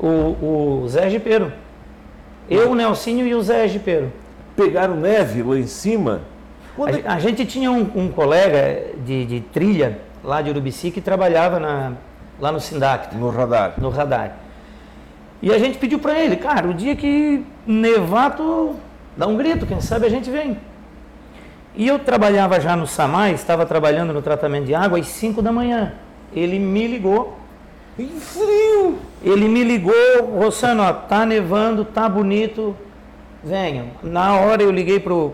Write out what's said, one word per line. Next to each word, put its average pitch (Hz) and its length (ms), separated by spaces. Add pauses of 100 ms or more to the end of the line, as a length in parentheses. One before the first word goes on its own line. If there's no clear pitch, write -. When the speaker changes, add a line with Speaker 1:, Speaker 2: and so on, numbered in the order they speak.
Speaker 1:
O... 156 840
o 123 40
Zé 165 220
Jipeiro. 214 420 (1000)
Eu, 226 220
o 254 40
Nelsinho 233 520
e 240 80
o 233 60
Zé 226 260
Jipeiro. 170 440 (440)
Speaker 2:
Pegaram 180 400
neve 156 480
lá 131 140
em 120 100
cima? 170 540 (540)
Quando 285 140
Speaker 1:
A - 20
Speaker 2:
é - 100
Speaker 1:
gen-, - 60
a 170 120
gente 226 260
tinha 254 240
um, 240 260
um 185 140
colega 147 760 (220)
de, 131 200
de 120 160
trilha 147 580 (240)
lá 147 180
de 151 80
Urubici 143 420
que 185 100
trabalhava 180 580
na, 139 340 (460)
lá 143 100
no 156 120
Sindacta. 135 560
Speaker 2:
No 123 120
radar. 117 480
Speaker 1:
No 131 120
radar. 120 480 (1040)
E 190 120
a 226 60
gente 262 180
pediu 269 220
pra 302 180
ele, 302 200
"Cara, 262 320
o 180 40
dia 240 220
que 294 500 (220)
nevar, 226 680
tu 311 380 (420)
dá 160 100
um 214 80
grito, 311 300
quem 180 160
sabe 226 240
a 226 40
gente 240 220
vem." 285 260 (1160)
E 214 120
eu 277 120
trabalhava 202 600
já 170 160
no 170 120
samai, 170 460
estava 165 320
trabalhando 156 480
no 147 80
tratamento 143 440
de 131 80
água 175 240
às 165 100
cinco 220 340
da 226 100
manhã. 233 400 (420)
Ele 175 260
me 196 280
ligou. 220 500 (600)
Speaker 2:
Em 254 100 (120)
frio! 415 760 (240)
Speaker 1:
Ele 202 280
me 240 140
ligou, 220 300 (440)
"Rossano, 214 460
ó, 175 100
tá 214 320
nevando, 214 580
tá 220 240
bonito, 208 680 (680)
venham." 151 440 (140)
Na 175 360
hora 208 260
eu 196 80
liguei 185 300
pro, 165 320